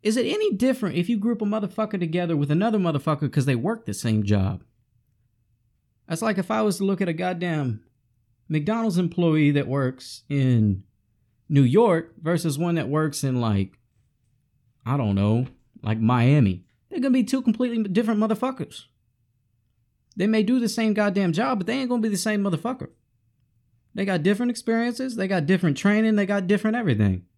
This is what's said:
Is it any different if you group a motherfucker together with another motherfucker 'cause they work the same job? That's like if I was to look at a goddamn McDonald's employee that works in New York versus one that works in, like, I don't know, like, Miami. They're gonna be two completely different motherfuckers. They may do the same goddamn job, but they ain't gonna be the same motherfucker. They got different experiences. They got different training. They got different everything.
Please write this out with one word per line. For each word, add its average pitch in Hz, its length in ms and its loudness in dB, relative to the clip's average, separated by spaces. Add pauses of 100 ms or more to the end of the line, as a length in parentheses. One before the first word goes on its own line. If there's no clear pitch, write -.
Is 220 140 0
it 254 80 0
any 403 300 -2
different 240 400 0
if 175 140 0
you 240 80 0
group 220 240 -2
a 214 40 -4
motherfucker 208 540 -4
together 170 380 -2
with 143 140 0
another 214 260 0
motherfucker 160 540 -2
'cause 131 140 0
they 135 100 2
work 196 300 -4
the 104 80 -8
same 107 300 0
job? 98 400 0 (1400)
That's 160 140 -6
like 220 160 -2
if 185 140 -4
I 220 100 0
was 202 160 0
to 196 80 -2
look 196 160 0
at 185 80 0
a 165 40 -2
goddamn 165 720 -2 (640)
McDonald's 185 500 0
employee 165 540 2
that 143 160 0
works 131 600 -4
in 117 540 2 (640)
New 139 140 6
York 165 580 4
versus 165 360 -2
one 170 180 0
that 147 120 -2
works 151 380 -2
in, 127 160 0
like, 101 360 0 (1080)
I 123 100 -2
don't 107 200 0
know, 107 320 2 (360)
like, 110 160 -2
Miami. 120 640 2 (260)
They're 339 120 -6
gonna 269 100 0
be 247 140 2
two 269 160 -2
completely 233 420 -2
different 208 380 0
motherfuckers. 220 640 -4 (1300)
They 196 120 -2
may 220 160 2
do 247 160 2
the 226 100 0
same 220 240 0
goddamn 202 400 0
job, 233 260 0
but 175 80 -4
they 226 120 -2
ain't 254 100 -4
gonna 247 120 0
be 220 80 0
the 202 80 -2
same 208 260 -2
motherfucker. 202 460 -4 (1040)
They 196 100 -2
got 185 180 -2
different 208 280 2
experiences. 233 640 -2
They 190 120 -2
got 180 180 0
different 175 320 2
training. 214 400 2
They 202 80 2
got 196 220 -2
different 220 300 0
everything. 107 460 0 (140)